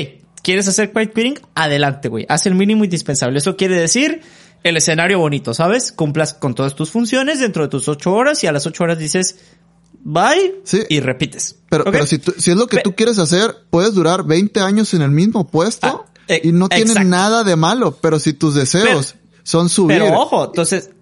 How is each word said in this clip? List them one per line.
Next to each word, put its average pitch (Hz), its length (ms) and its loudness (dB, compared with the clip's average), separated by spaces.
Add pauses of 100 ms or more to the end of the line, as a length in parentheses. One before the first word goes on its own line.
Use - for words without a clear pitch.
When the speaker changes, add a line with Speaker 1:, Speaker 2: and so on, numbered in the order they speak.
(440)
Speaker 1:
¿quieres 190 240 0
hacer 208 240 0
quiet 220 220 -2
quitting? 247 260 -2 (140)
Adelante, 143 560 -2
güey. 110 200 -6
Haz 147 180 0
el 185 80 2
mínimo 208 280 2
indispensable. 143 540 -2
Eso 185 200 -2
quiere 185 180 0
decir 269 460 0 (420)
el 170 140 0
escenario 170 420 2
bonito, 143 340 -2
¿sabes? 196 380 0
Cumplas 151 420 -2
con 131 220 -6
todas 139 200 -2
tus 160 140 -6
funciones 262 500 -2
dentro 202 240 -2
de 139 60 -2
tus 135 200 -6
ocho 151 240 -2
horas 277 300 0
y 190 40 -2
a 160 40 0
las 143 140 -2
ocho 170 180 -6
horas 170 140 0
dices, 160 400 -4 (680)
"Bye", 294 600 0
Speaker 2:
Sí. 190 160 0 (100)
Speaker 1:
y 147 100 0
repites. - 580 -6 (120)
Speaker 2:
Pero, 151 140 0
Speaker 1:
¿Ok? 196 80 0
Speaker 2:
pero 147 160 2
si 156 120 0
tú, 180 180 -2
si - 140 0
es 180 60 2
lo 240 100 0
que - 100 0
Speaker 1:
Pe- - 60 0
Speaker 2:
tú 190 120 -2
quieres 220 240 0
hacer, 175 360 0 (140)
puedes 196 240 2
durar 180 300 2
veinte 175 360 0
años 202 360 0
en 165 80 2
el 139 80 2
mismo 202 360 2
puesto 196 400 -2 (200)
Speaker 1:
Ah, - 40 -20 (160)
eh, 165 160 0
Speaker 2:
y 165 80 2
no 180 180 4
tiene 220 220 2
Speaker 1:
exacto. 202 180 2
Speaker 2:
nada 208 340 2
de 185 120 2
malo. 170 460 0
Pero 156 180 2
si 143 140 0
tus 147 220 0
deseos 175 580 0
Speaker 1:
Pero - 300 -20
Speaker 2:
son 170 260 0
subir. 165 300 2
Speaker 1:
pero - 200 4
ojo, 214 260 0
entonces, 170 440 -4 (120)